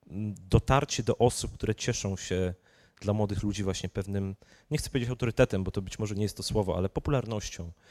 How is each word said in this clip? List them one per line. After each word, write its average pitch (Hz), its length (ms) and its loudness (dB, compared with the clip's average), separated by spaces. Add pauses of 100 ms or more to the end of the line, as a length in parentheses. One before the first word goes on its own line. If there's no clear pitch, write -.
(100)
mm, 104 240 -4 (140)
dotarcie 135 540 4
do 113 160 2
osób, 120 360 4
które - 200 0
cieszą 98 420 -2
się 90 380 -2 (460)
dla 104 120 0
młodych 104 300 0
ludzi 101 220 -2
właśnie 95 240 -2
pewnym, 98 480 -4 (340)
nie 151 80 0
chcę - 120 -6
powiedzieć 120 200 0
autorytetem, 117 540 2
bo 92 60 -2
to 101 120 -4
być 92 160 -10
może 107 160 -2
nie 101 80 0
jest 101 140 -2
to 95 60 -10
słowo, 95 340 0
ale 92 120 0
popularnością. 110 840 -4 (180)